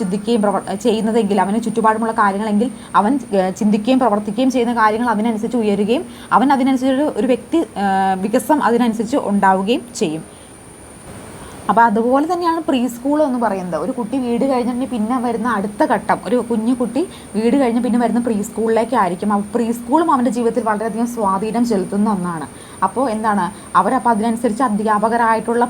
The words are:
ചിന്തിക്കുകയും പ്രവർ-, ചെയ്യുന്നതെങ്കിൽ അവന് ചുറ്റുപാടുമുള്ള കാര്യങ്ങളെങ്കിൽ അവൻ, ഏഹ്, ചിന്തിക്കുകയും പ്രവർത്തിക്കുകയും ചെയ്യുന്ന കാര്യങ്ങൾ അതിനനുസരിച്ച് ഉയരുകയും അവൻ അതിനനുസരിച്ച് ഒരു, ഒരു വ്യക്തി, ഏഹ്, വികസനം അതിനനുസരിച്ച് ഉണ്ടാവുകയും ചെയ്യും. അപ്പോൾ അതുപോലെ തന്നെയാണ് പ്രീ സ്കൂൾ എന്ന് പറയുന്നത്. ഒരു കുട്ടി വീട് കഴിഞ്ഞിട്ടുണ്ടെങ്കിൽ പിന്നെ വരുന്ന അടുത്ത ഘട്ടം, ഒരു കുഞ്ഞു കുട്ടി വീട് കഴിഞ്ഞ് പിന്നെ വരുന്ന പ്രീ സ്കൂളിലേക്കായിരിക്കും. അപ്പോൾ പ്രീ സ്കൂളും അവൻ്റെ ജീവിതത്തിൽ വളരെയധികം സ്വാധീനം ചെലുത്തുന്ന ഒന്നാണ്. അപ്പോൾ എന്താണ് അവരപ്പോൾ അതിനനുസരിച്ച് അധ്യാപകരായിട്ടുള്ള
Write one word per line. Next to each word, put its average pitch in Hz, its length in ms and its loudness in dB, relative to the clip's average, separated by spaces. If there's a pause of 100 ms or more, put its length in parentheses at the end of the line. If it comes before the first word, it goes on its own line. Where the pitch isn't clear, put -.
ചിന്തിക്കുകയും 208 460 0
പ്രവർ-, 190 200 0 (200)
ചെയ്യുന്നതെങ്കിൽ 214 580 2
അവന് 202 220 0
ചുറ്റുപാടുമുള്ള 220 560 0
കാര്യങ്ങളെങ്കിൽ 208 480 2 (320)
അവൻ, 220 100 2 (260)
ഏഹ്, 185 220 2
ചിന്തിക്കുകയും 220 420 2
പ്രവർത്തിക്കുകയും 208 540 0
ചെയ്യുന്ന 240 260 0
കാര്യങ്ങൾ 220 320 2
അതിനനുസരിച്ച് 226 480 0
ഉയരുകയും 208 420 0 (340)
അവൻ 254 180 4
അതിനനുസരിച്ച് 262 420 2
ഒരു, 302 100 0 (120)
ഒരു 247 120 0
വ്യക്തി, 254 280 0 (240)
ഏഹ്, 190 420 2
വികസനം 247 440 2
അതിനനുസരിച്ച് 233 500 0 (120)
ഉണ്ടാവുകയും 196 520 2 (180)
ചെയ്യും. 160 220 -4 (1500)
അപ്പോൾ 214 180 4
അതുപോലെ 247 420 2
തന്നെയാണ് 349 380 0
പ്രീ 285 100 2 (160)
സ്കൂൾ 285 300 -2
എന്ന് 254 180 -2
പറയുന്നത്. 185 420 -2
ഒരു 185 120 -4
കുട്ടി 240 280 -4
വീട് 233 260 0
കഴിഞ്ഞിട്ടുണ്ടെങ്കിൽ 247 440 -2
പിന്നെ 220 220 -2 (100)
വരുന്ന 233 300 -2
അടുത്ത 202 340 -2
ഘട്ടം, 196 280 0 (100)
ഒരു 226 80 2 (120)
കുഞ്ഞു 226 320 0
കുട്ടി 254 220 -2 (340)
വീട് 226 240 2
കഴിഞ്ഞ് 240 240 2
പിന്നെ 208 200 2
വരുന്ന 233 220 2
പ്രീ 226 100 0 (120)
സ്കൂളിലേക്കായിരിക്കും. 214 840 0
അപ്പോൾ 202 200 -2
പ്രീ 233 120 0 (120)
സ്കൂളും 330 360 2
അവൻ്റെ 247 220 2
ജീവിതത്തിൽ 233 320 0
വളരെയധികം 220 440 -2
സ്വാധീനം 214 580 0
ചെലുത്തുന്ന 202 460 0
ഒന്നാണ്. 175 300 -6 (400)
അപ്പോൾ 233 180 -2 (100)
എന്താണ് 214 300 0 (360)
അവരപ്പോൾ 240 340 0
അതിനനുസരിച്ച് 226 540 0
അധ്യാപകരായിട്ടുള്ള 220 1000 0